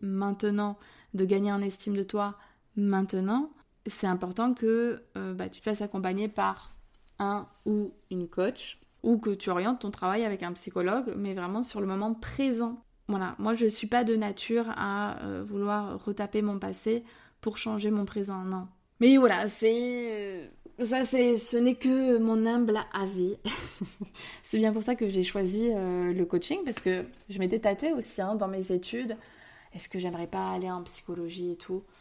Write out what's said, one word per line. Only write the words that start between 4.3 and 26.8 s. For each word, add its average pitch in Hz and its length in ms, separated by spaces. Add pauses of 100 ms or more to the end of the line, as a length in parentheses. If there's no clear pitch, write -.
que, 226 480 (140)
euh, 190 180
bah, 185 140
tu - 120
te - 40
fasses 208 180
accompagner 196 460
par 196 480 (420)
un 202 300 (160)
ou 208 300 (160)
une 180 180
coach, - 520 (220)
ou 226 160
que 220 120
tu 196 200
orientes 202 300
ton 202 120
travail 202 320
avec 196 180
un 175 100
psychologue, 190 640
mais 202 160
vraiment 190 300
sur 220 180
le 196 60
moment 196 260
présent. 233 680 (260)
Voilà, 190 300
moi 214 160
je 226 120
suis 214 200
pas 240 160
de 226 140
nature 220 540
à, 202 540
euh, 196 220
vouloir 202 580
retaper 208 380
mon 202 160
passé 214 460 (360)
pour 214 160
changer 214 360
mon 208 120
présent, 196 380
non. 185 240 (320)
Mais 262 180
voilà, 214 300
c'est, 233 640
euh, 196 360 (320)
ça, 247 260
c'est, 247 320
ce 220 200
n'est 247 200
que 262 420
mon 220 280
humble 226 460
avis. 190 440 (540)
<laughs> - 520
C'est - 160
bien 220 140
pour 220 100
ça 247 120
que 233 140
j'ai 190 160
choisi, 202 500
euh, 180 380
le 180 140
coaching, 233 380
parce 247 160